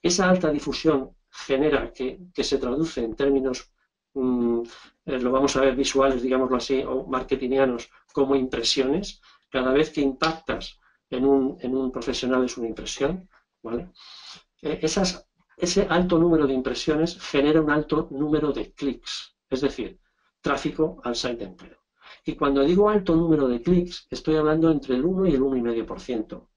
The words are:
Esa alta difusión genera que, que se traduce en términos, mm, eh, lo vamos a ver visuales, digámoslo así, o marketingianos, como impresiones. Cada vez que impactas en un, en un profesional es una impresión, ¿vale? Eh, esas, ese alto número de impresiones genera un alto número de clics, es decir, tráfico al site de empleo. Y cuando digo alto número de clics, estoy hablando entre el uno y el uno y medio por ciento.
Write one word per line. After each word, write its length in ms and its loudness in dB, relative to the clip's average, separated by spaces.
Esa 260 2
alta 220 4
difusión 640 -2
genera 640 -2
que, 280 -8
que 100 -2
se 140 0
traduce 460 -2
en 100 -6
términos, 580 -2
mm, 480 0
eh, 120 -4
lo 120 0
vamos 260 2
a 40 2
ver 160 4
visuales, 460 2
digámoslo 340 0
así, 260 -2
o 240 -6
marketingianos, 840 -2
como 220 2
impresiones. 840 -2
Cada 220 0
vez 180 2
que 100 -4
impactas 760 -4
en 160 -2
un, 340 2
en 160 -4
un 140 -2
profesional 540 -2
es 120 -6
una 120 -6
impresión, 600 -6
¿vale? 280 -6
Eh, 200 -4
esas, 460 -2
ese 320 0
alto 300 2
número 280 6
de 80 2
impresiones 640 -2
genera 400 4
un 100 0
alto 400 0
número 420 0
de 200 -8
clics, 640 -8
es 120 -2
decir, 380 -4
tráfico 640 -2
al 120 -4
site 200 -4
de 80 -10
empleo. 340 -20
Y 100 -6
cuando 280 2
digo 260 4
alto 260 2
número 340 4
de 140 0
clics, 480 0
estoy 260 -2
hablando 340 4
entre 240 0
el 100 0
uno 220 0
y 80 4
el 80 2
uno 140 0
y 60 0
medio 240 -2
por 140 -10
ciento. 560 -8